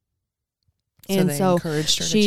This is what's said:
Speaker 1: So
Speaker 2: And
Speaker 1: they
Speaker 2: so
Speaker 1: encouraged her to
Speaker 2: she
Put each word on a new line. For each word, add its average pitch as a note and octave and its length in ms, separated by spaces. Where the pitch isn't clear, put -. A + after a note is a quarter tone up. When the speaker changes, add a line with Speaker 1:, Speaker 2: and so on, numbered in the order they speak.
Speaker 1:
So G3 120
Speaker 2:
And F3+ 100
Speaker 1:
they C#3+ 80
Speaker 2:
so F#3 140
Speaker 1:
encouraged D#3 480
her F3 40
to E3 60
Speaker 2:
she G#3+ 160